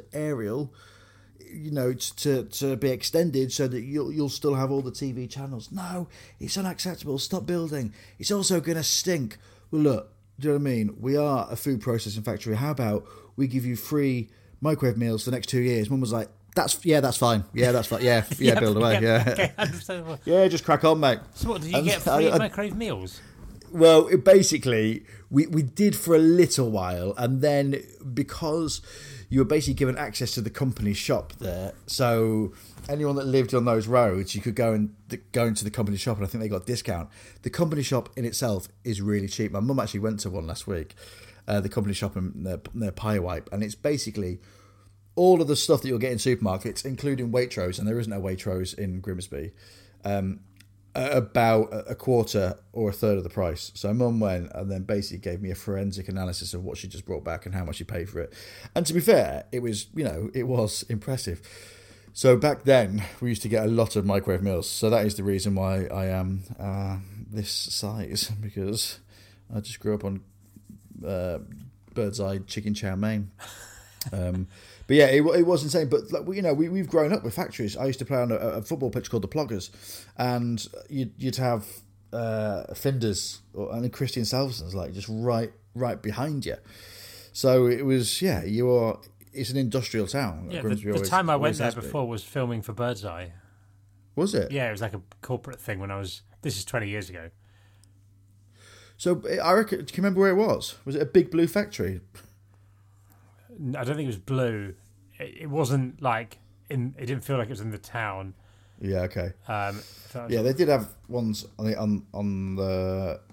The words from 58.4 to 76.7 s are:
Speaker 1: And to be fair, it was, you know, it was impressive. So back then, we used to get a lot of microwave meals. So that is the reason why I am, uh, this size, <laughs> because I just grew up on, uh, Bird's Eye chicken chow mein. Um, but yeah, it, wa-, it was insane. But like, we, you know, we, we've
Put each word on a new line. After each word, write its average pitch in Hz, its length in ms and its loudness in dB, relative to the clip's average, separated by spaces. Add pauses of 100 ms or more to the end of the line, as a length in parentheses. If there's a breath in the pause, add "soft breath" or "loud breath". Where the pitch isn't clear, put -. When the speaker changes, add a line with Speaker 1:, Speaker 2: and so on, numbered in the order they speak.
Speaker 1:
And 175 100 0
to 160 80 -2
be 175 60 4
fair, 107 540 4
it 127 80 -2
was, 110 340 -4
you 156 80 -2
know, 101 300 -2
it 131 100 -2
was 120 460 0
impressive. 113 520 -4 (720 loud breath)
So 127 240 8
back 139 300 2
then, 107 400 6 (160 loud breath)
we 123 80 -2
used 110 140 -2
to 113 40 -4
get 110 180 2
a 107 40 4
lot 113 260 2
of 98 100 2
microwave 98 380 0
meals. 92 260 0
So 110 200 0
that 107 160 4
is 104 100 0
the 98 80 -6
reason 98 320 0
why 95 300 0
I 95 220 -4
am, 95 360 -2 (160)
uh, 98 380 -4 (320)
this 104 200 -6
size, - 840 -4
<laughs> 104 60 -8
because 104 580 -4 (560 soft breath)
I 104 60 -4
just - 180 -12
grew 107 160 -2
up 104 80 -4
on, 98 180 -4 (840)
uh, 90 300 -2 (560)
Bird's 104 260 -4
Eye 98 200 -4
chicken 107 340 -6
chow 98 240 -4
mein. 104 340 -2 (800 loud breath)
Um, 92 360 -2 (400 loud breath)
but 135 100 4
yeah, 143 100 10
it, 139 140 6
wa-, 165 120 4
it 180 120 8
was 170 180 2
insane. 151 260 0
But - 220 0
like, 151 140 -4
we, 190 120 -6
you 202 40 -4
know, 165 120 2
we, 156 160 2
we've 180 200 -2